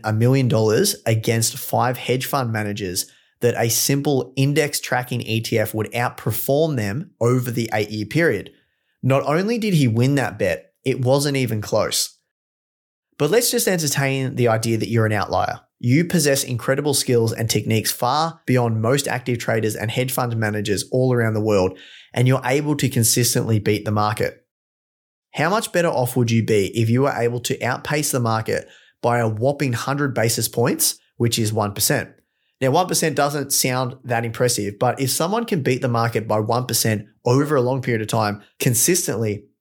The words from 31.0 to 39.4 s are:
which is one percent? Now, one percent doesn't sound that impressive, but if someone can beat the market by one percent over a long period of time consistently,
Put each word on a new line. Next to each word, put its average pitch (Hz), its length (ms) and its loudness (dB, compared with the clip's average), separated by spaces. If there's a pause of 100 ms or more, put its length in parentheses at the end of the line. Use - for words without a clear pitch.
which 117 220 0
is 107 140 0
one 104 220 -2
percent? 110 360 -2 (500)
Now, 131 100 2
one 175 160 2
percent 170 300 -2
doesn't 143 360 0
sound 127 520 0
that 117 200 -2
impressive, 113 540 -2
but 123 220 0
if 131 100 0
someone 214 360 -2
can 175 160 -2
beat 127 200 0
the 135 60 0
market 117 400 0
by 107 100 2
one 117 280 0
percent 110 400 -2 (180)
over 143 320 2
a 131 40 4
long 123 220 0
period 117 200 -2
of 107 60 -8
time 104 340 0 (180)
consistently, 113 840 0 (140)